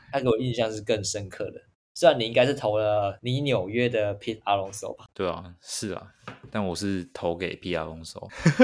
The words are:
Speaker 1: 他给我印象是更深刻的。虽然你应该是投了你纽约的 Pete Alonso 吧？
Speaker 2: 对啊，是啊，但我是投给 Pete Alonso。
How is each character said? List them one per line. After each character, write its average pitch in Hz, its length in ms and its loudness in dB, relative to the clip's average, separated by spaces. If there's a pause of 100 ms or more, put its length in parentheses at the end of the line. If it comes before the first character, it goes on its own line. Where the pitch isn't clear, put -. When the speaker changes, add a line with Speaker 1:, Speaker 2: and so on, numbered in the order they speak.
(120)
Speaker 1:
他 139 80 0
给 127 80 0
我 110 120 4
印 127 120 0
象 113 200 0
是 107 100 -8
更 107 220 0
深 98 260 -6
刻 - 220 -8
的。 - 100 -16 (320)
虽 170 160 6
然 139 100 6
你 113 60 0
应 113 80 -2
该 123 100 8
是 139 120 2
投 107 240 0
了 104 420 2
你 127 200 0
纽 110 280 0
约 120 180 2
的 104 300 0
Pete 110 260 -6
Alonso 98 520 -2
吧？ - 180 -20
Speaker 2:
对 95 140 -2
啊， 87 340 -6
是 - 300 -6
啊， - 200 -10 (380)
但 104 160 -2
我 90 100 -2
是 95 380 -2
投 85 220 -2
给 87 200 -4
Pete 87 220 -4
Alonso。 80 520 -10 (340)